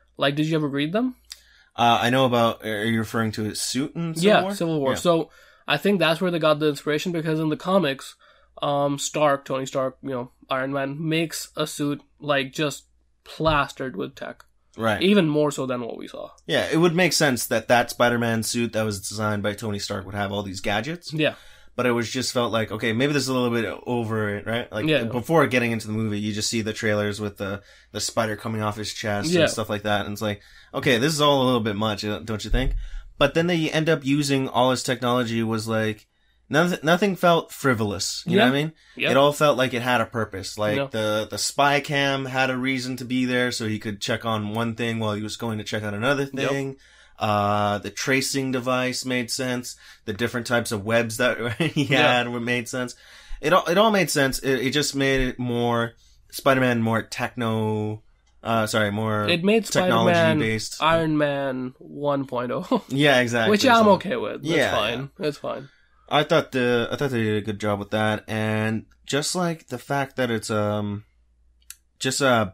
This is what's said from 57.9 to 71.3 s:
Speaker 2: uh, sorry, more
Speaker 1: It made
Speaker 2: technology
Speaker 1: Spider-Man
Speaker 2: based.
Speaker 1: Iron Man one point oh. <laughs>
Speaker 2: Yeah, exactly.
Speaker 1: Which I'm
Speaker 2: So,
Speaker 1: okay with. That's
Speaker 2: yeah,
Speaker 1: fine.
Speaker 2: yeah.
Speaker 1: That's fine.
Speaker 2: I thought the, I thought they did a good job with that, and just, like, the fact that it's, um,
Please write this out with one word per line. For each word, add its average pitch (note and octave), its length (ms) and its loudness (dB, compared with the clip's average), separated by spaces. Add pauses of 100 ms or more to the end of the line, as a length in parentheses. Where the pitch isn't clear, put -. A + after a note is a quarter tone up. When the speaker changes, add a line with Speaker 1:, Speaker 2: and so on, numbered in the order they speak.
Speaker 2:
uh, A2+ 240 0
sorry, G#2+ 240 0
more G#2+ 380 0
Speaker 1:
It E3+ 160 0
made G#3 220 2
Speaker 2:
technology E3+ 480 2
Speaker 1:
Spider-Man D#3+ 240 4
Speaker 2:
based. A2 440 -2
Speaker 1:
Iron D#3+ 360 2
Man C3+ 600 -2
one C#3+ 480 -4
point B2 260 -4
oh. F#3 340 -2
<laughs> - 20 -18
Speaker 2:
Yeah, C3+ 320 4
exactly. A#2+ 300 2
Speaker 1:
Which G#3+ 160 4
I'm A3+ 180 8
Speaker 2:
So, G#3 80 8
Speaker 1:
okay F3+ 240 0
with. A2+ 260 -6
That's C#3 40 -6 (100)
Speaker 2:
yeah, A2 180 2
Speaker 1:
fine. A2+ 260 0
Speaker 2:
yeah. C#3 60 -8 (120)
Speaker 1:
That's D3 180 -2
fine. B2 320 -8 (400)
Speaker 2:
I D3 160 4
thought D#3 280 2
the, B2 380 2
I B2 60 -2
thought C#3+ 140 -2
they A#2 120 0
did G#2+ 140 2
a G#2 100 -4
good G#2 140 -6
job G#2 180 0
with G2+ 120 -10
that, G#2+ 360 0
and G#2+ 600 -2 (200)
just, C#3+ 300 -2
like, E3+ 320 -2
the B2 100 -8
fact C#3 380 -4
that B2+ 120 0
it's, A2+ 220 -2
um, G#2 540 -2 (960)